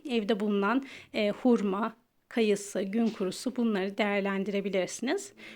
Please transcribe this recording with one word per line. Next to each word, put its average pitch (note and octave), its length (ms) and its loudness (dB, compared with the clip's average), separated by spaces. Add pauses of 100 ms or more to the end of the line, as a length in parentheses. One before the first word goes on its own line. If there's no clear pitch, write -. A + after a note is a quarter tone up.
Evde A3 320 0
bulunan, G#3+ 460 2 (280)
e, G#3 160 2
hurma, G#3+ 680 2 (320)
kayısı, G3+ 540 0
gün A3 260 0
kurusu F#3 480 -4
bunları G3+ 420 0
değerlendirebilirsiniz. G3 1300 -2 (220)